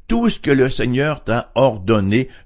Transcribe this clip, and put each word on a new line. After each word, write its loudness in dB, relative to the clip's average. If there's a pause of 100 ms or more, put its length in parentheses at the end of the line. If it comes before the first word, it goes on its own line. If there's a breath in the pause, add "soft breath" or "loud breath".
tout 0
ce -4
que -2
le 4
Seigneur -2
t'a -4
ordonné 2 (160 loud breath)